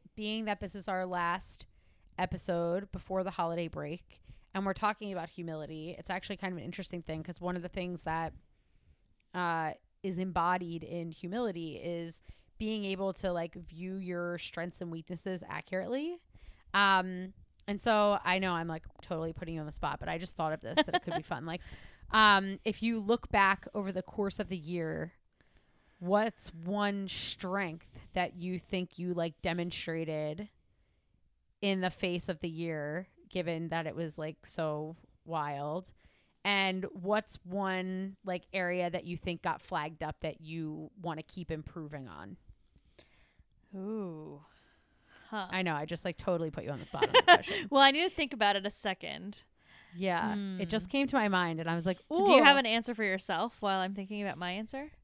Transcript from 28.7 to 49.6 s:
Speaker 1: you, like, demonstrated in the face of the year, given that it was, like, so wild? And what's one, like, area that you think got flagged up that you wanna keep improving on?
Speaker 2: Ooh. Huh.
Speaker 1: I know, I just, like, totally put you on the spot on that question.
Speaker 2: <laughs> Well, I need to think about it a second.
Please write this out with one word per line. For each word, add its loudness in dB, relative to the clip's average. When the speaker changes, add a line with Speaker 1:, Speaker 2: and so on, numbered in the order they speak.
Speaker 1:
you, -2
like, -2
demonstrated -2
in 2
the 0
face -2
of -2
the -4
year, -4
given -2
that -2
it -6
was, -4
like, -8
so -4
wild? -4
And 2
what's 0
one, -2
like, -4
area 0
that -4
you -6
think -4
got -2
flagged -6
up -6
that -4
you -8
wanna -4
keep -10
improving -8
on? -14
Speaker 2:
Ooh. -8
Huh. -4
Speaker 1:
I 0
know, 2
I -2
just, -6
like, -2
totally 0
put -6
you -4
on -4
the -10
spot 0
on -8
that 10
question. 8
Speaker 2:
<laughs> -8
Well, 8
I 12
need 4
to -12
think -2
about 4
it -2
a -4
second. -6